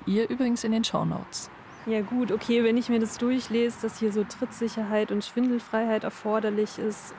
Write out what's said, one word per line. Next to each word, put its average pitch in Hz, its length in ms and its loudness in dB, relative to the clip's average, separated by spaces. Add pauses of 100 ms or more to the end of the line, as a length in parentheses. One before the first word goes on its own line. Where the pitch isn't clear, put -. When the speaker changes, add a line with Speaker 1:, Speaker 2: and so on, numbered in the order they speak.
Speaker 1:
ihr 208 200 2
übrigens 247 360 0
in 220 80 0
den 226 120 2
Shownotes. - 680 -2 (340)
Speaker 2:
Ja 220 160 2
gut, 233 300 0
okay, 233 320 2
wenn 226 140 6
ich 240 120 0
mir 233 100 4
das 220 180 0
durchlese, 240 640 0
dass 220 180 -4
hier 220 120 2
so 208 120 2
Trittsicherheit 214 880 -2
und 208 120 0
Schwindelfreiheit 233 800 0
erforderlich 214 720 0
ist - 420 -4